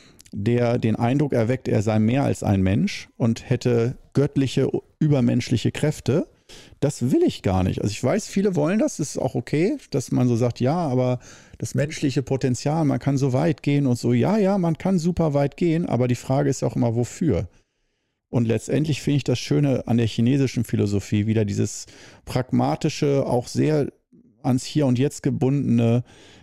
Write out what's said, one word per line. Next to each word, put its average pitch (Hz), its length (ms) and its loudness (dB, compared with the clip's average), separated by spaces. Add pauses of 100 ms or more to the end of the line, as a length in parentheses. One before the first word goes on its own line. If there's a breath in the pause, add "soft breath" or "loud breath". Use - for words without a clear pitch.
(320 loud breath)
der 120 460 2
den 113 180 2
Eindruck 131 360 0
erweckt, 123 360 0
er 117 140 2
sei 107 160 2
mehr 120 260 2
als 110 180 -2
ein 98 200 2
Mensch 107 540 0
und - 320 -2
hätte 120 480 0 (160)
göttliche, 135 580 0 (280)
übermenschliche 120 760 0
Kräfte. 151 560 -2 (520 loud breath)
Das 135 300 -2
will 339 120 2
ich 320 200 0
gar 92 200 2
nicht. - 200 -2
Also 104 100 -2
ich - 100 -8
weiß, 156 240 0
viele 196 280 0
wollen 170 240 0
das, 294 200 -2
das 160 120 -4
ist - 80 -8
auch - 160 -2
okay, 160 440 -2 (120)
dass 135 220 -4
man 127 160 2
so 120 80 2
sagt, 120 240 0
"Ja, 131 160 0
aber 127 420 0 (400 loud breath)
das - 160 -8
menschliche 143 480 -2
Potenzial, 139 600 -2
man 131 140 0
kann 139 200 0
so 131 140 0
weit 147 300 0
gehen" 143 240 2
und 123 120 2
so. 120 140 0
Ja, 127 260 2
ja, 196 200 2
man 165 200 0
kann 190 200 0
super 165 360 0
weit 143 220 0
gehen, 165 300 0
aber 123 220 2
die 127 60 0
Frage 135 360 0
ist - 120 -4
auch 131 140 -4
immer, 120 180 0
wofür? 120 540 0 (840)
Und 117 160 2
letztendlich 135 540 0
finde 147 180 0
ich 131 60 -2
das 127 140 0
Schöne 143 480 0
an 113 100 2
der 117 100 2
chinesischen 120 580 0
Philosophie 104 640 0
wieder 110 180 2
dieses 104 420 -4 (380 loud breath)
pragmatische, 139 1000 -2
auch 120 220 -2
sehr 147 420 0 (520)
ans 131 220 0
Hier 147 220 0
und 123 120 2
Jetzt 139 240 -2
gebundene 123 840 2 (380 loud breath)